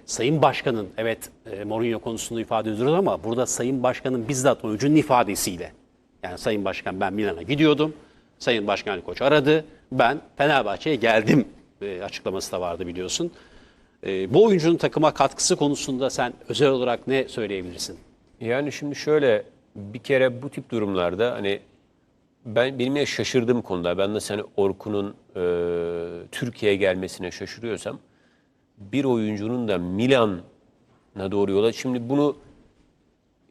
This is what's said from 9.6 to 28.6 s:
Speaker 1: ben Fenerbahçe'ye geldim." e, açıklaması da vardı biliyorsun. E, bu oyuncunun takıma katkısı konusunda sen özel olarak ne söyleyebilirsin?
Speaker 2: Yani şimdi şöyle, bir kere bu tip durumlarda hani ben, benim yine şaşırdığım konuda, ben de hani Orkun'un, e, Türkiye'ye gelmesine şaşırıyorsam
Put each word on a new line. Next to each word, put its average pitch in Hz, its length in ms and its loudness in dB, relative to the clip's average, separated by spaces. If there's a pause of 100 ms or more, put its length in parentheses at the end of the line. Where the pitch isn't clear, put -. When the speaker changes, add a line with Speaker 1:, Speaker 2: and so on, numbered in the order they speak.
Speaker 1:
ben 131 280 4 (160)
Fenerbahçe'ye 139 600 2
geldim." 113 480 4 (380)
e, 95 200 -8
açıklaması 98 500 -6
da 92 80 -4
vardı 87 260 -6
biliyorsun. 92 440 -6 (760)
E, 95 280 -2
bu 202 100 10
oyuncunun 170 320 4
takıma 151 380 2
katkısı 143 420 2
konusunda 135 540 -2
sen 123 220 -4 (160)
özel 127 200 4
olarak 123 380 0
ne 131 220 0
söyleyebilirsin? 92 720 -6 (420)
Speaker 2:
Yani 131 320 -2
şimdi 143 240 -8
şöyle, 139 460 4 (340)
bir 104 220 -12
kere 127 440 2
bu 139 80 -8
tip - 200 -12
durumlarda 101 640 0
hani 101 280 -2 (840)
ben, 127 320 0
benim 131 180 0
yine 143 100 0
şaşırdığım 120 560 0
konuda, 87 360 -2
ben 101 160 0
de 104 40 0 (100)
hani 104 140 -4 (140)
Orkun'un, 101 580 -2 (220)
e, 92 40 -6 (920)
Türkiye'ye 113 460 -2
gelmesine 92 520 -2
şaşırıyorsam 107 680 -10 (800)